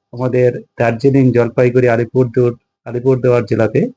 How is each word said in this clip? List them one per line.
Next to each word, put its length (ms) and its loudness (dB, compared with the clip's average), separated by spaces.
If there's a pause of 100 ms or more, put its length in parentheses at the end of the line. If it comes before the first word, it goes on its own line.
(120)
আমাদের 500 -2 (160)
দার্জিলিং, 540 2
জলপাইগুড়ি, 560 0
আলিপুরদুয়ার, 640 0 (320)
আলিপুরদুয়ার 600 0
জেলাতে 520 0